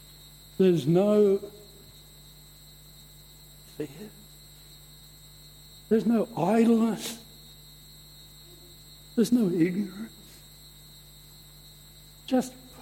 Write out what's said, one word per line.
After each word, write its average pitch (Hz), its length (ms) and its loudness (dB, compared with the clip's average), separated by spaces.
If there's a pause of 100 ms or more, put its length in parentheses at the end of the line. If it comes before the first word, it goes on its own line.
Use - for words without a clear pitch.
(580)
There's 175 280 2
no 196 520 2 (2500)
fear. 156 340 -16 (1800)
There's 208 180 0
no 220 300 0
idleness. 220 800 0 (2000)
There's 233 160 0
no 240 180 2
ignorance. 185 640 -4 (2250)
Just - 260 -2 (280)